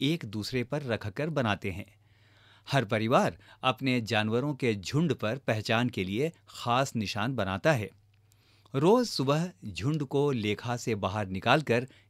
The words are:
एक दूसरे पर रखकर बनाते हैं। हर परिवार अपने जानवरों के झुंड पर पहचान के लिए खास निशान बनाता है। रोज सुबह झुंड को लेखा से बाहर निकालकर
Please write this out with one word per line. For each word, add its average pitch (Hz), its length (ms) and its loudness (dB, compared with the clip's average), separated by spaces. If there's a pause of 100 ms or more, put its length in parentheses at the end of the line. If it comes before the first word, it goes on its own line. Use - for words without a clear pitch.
एक 151 240 0
दूसरे 107 380 -4
पर 147 200 -6
रखकर 120 460 -4
बनाते 110 420 0
हैं। 90 240 -12 (760)
हर 135 140 2
परिवार 113 520 2 (260)
अपने 127 380 0
जानवरों 113 540 0
के 117 200 0
झुंड 135 380 0
पर 110 240 -4
पहचान 113 520 0
के 110 140 -2
लिए 110 280 -2 (180)
खास 127 460 0
निशान 110 400 -2
बनाता 98 380 2
है। 110 160 -2 (840)
रोज 208 320 4
सुबह 151 440 0 (140)
झुंड 143 380 -2
को 143 280 2
लेखा 117 460 -2
से 113 180 -2
बाहर 98 320 -2
निकालकर 120 600 2 (220)